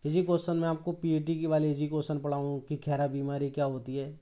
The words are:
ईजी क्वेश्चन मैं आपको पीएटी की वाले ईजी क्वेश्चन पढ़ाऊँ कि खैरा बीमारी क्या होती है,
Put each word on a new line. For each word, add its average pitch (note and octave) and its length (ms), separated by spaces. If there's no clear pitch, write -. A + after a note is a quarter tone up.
ईजी D#3+ 180
क्वेश्चन F3 340
मैं E3 120
आपको D#3+ 260
पीएटी D#3+ 440
की D#3+ 80
वाले D#3 240
ईजी D3 180
क्वेश्चन D3+ 300
पढ़ाऊँ C#3+ 420
कि D3 180
खैरा C#3+ 300
बीमारी C#3 420
क्या C#3+ 160
होती C3 300
है, C#3 140